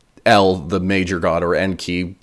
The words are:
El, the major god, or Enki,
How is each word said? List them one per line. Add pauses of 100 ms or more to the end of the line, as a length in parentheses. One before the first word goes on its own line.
(260)
El,
the
major
god,
or
Enki,